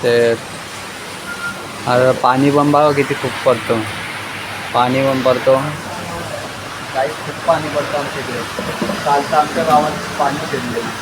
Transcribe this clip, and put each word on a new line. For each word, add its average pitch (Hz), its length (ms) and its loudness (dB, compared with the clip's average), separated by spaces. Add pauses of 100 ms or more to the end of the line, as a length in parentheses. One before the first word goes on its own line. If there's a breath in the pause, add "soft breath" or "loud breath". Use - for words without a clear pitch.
ते 120 120 4 (1800)
अरे 127 200 6 (100)
पाणी 131 300 6
पण 143 200 4
बघा 147 200 6
किती 139 300 2
खूप 127 140 -4 (100)
पडतो, 120 300 2 (960)
पाणी 127 340 2
पण 131 140 2
पडतो. 127 320 4 (1400)
काही 135 160 0 (160)
खूप - 220 -8
पाणी 156 280 2
पडतं 143 220 -2
आमच्या 143 260 -4
इकडे. - 680 -4 (120)
काल 143 160 2 (100)
तर 160 60 4
आमच्या 151 260 2
गावात 151 380 4 (180)
पाणी 143 300 0
शिरलं 120 400 -4 (120)